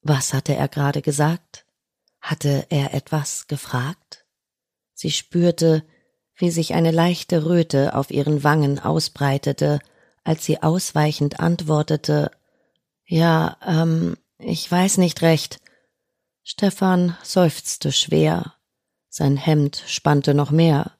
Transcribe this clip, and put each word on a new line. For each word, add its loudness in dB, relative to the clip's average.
Was -2
hatte -2
er -2
gerade -2
gesagt? -4
Hatte -2
er -2
etwas -6
gefragt? -8
Sie -6
spürte, 2
wie 0
sich -4
eine 2
leichte 0
Röte 2
auf -4
ihren 0
Wangen 2
ausbreitete, -2
als -4
sie -2
ausweichend -2
antwortete: 0
„Ja, 2
ähm, 0
ich -6
weiß 2
nicht 0
recht.“ 0
Stefan 0
seufzte 0
schwer. 0
Sein 0
Hemd 0
spannte 0
noch 0
mehr. 2